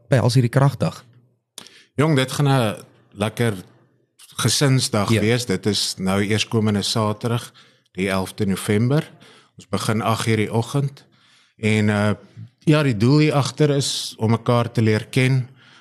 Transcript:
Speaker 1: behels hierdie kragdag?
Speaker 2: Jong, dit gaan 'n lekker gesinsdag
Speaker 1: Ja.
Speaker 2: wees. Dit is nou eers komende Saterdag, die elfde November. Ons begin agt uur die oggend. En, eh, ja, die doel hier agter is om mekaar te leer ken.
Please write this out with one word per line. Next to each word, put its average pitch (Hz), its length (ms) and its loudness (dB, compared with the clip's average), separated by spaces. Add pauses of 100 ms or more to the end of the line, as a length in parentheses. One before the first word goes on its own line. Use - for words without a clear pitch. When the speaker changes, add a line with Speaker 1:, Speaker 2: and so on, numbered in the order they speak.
Speaker 1:
behels 117 240 2
hierdie 120 160 2
kragdag? 135 560 0 (920)
Speaker 2:
Jong, 156 200 2
dit 131 160 0
gaan 147 160 0
'n 123 280 2 (380)
lekker 107 400 -2 (840)
gesinsdag 123 720 0
Speaker 1:
Ja. 110 120 2
Speaker 2:
wees. 117 240 0
Dit 92 200 -4
is - 320 -2
nou 95 240 0
eers 104 260 -2
komende 107 360 0
Saterdag, 113 680 -4 (420)
die 92 160 -4
elfde 95 360 -4
November. 110 680 -2 (460)
Ons - 100 -20
begin 110 340 -2
agt 107 260 -2
uur 110 100 2
die 104 160 -2
oggend. 135 520 -4 (520)
En, 107 320 2
eh, 104 240 0 (460)
ja, 151 240 2
die 131 140 0
doel 123 220 4
hier 151 140 2
agter 143 360 0
is - 480 -4
om 110 140 0
mekaar 117 400 0
te 120 100 0
leer 110 280 2
ken. 131 400 0 (320)